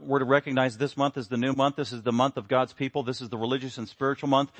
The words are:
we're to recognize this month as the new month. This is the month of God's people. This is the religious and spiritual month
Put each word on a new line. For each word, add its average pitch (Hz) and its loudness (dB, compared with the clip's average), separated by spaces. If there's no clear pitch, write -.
we're 139 0
to 131 0
recognize 131 2
this 139 -4
month 139 0
as 110 -8
the 123 -2
new 131 0
month. 139 2
This 123 -6
is 113 -10
the 120 2
month 127 2
of 104 -8
God's 127 2
people. 139 -4
This 123 -6
is 117 -10
the 117 -8
religious 123 -4
and 113 -8
spiritual 139 -2
month 139 4